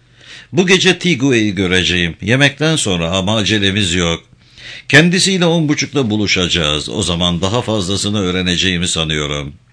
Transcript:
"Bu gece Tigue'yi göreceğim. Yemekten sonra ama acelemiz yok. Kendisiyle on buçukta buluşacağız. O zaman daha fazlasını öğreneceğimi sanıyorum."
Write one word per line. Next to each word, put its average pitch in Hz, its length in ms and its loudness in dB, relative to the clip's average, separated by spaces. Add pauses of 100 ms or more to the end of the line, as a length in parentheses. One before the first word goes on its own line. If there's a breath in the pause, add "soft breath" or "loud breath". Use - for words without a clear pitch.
(520 loud breath)
"Bu 175 140 2
gece 180 320 4
Tigue'yi 123 560 2
göreceğim. 87 680 0
Yemekten 139 540 0
sonra 85 340 -2
ama 95 260 0
acelemiz 98 580 0
yok. 85 300 -2 (640 loud breath)
Kendisiyle 175 560 4
on 165 240 2
buçukta 139 420 -2
buluşacağız. 87 760 0
O 71 140 -4
zaman 87 380 -2
daha 110 220 0
fazlasını 104 580 -2
öğreneceğimi 90 680 -2
sanıyorum." 76 680 -4 (180)